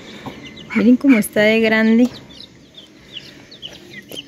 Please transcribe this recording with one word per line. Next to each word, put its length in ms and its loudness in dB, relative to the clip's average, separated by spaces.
Miren 200 4
cómo 220 2
está 240 -2
de 180 0
grande. 480 2